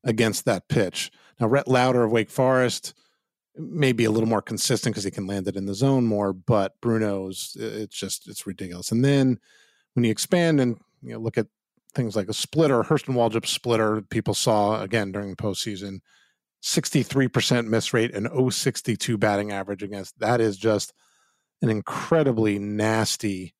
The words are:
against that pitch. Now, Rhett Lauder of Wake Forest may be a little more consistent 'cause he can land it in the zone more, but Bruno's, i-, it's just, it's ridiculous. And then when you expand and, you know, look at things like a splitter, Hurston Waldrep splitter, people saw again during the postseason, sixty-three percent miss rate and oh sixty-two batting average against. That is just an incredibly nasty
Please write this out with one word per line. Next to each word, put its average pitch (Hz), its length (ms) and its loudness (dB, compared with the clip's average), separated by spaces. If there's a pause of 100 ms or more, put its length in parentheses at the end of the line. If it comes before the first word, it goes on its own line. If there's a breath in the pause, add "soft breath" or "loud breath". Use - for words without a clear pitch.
against 113 400 0
that 101 240 0
pitch. - 420 0 (300 soft breath)
Now, 117 60 2
Rhett 135 220 2
Lauder 127 340 4
of 110 100 2
Wake 113 180 2
Forest 127 600 2 (640)
may 143 360 0
be 117 120 2
a 107 60 2
little 110 180 2
more 107 140 2
consistent 110 520 -2
'cause 101 100 -6
he 95 60 -2
can 95 160 -8
land 98 220 -4
it 98 80 -6
in 98 100 -4
the 98 80 -4
zone 131 320 2
more, 104 260 2
but 95 480 0
Bruno's, 101 800 -2
i-, 107 40 -8
it's 107 360 -10
just, - 300 -8
it's - 180 -14
ridiculous. 90 460 -8
And 117 120 2
then 135 340 4 (560 soft breath)
when 120 100 2
you 113 60 4
expand 165 500 2
and, 123 180 0 (240)
you 123 100 -14
know, 113 60 -10
look 113 200 -2
at 107 100 -2 (460)
things 113 200 -2
like 101 140 -2
a 107 60 -4
splitter, 139 480 2
Hurston 139 320 0
Waldrep 117 320 0
splitter, 110 560 0
people 107 320 -4
saw 107 460 2
again 101 300 -2
during 101 200 -6
the 90 60 -10
postseason, 98 640 -8 (600 soft breath)
sixty-three 135 680 0
percent 123 400 0
miss 110 260 0
rate 117 220 0
and 107 160 -4
oh 127 200 2
sixty-two 113 680 -2
batting 104 320 2
average 98 320 -6
against. 98 380 -12
That 117 200 2
is 107 160 2
just 107 360 0 (680)
an 117 80 2
incredibly 110 920 0
nasty 104 1000 -2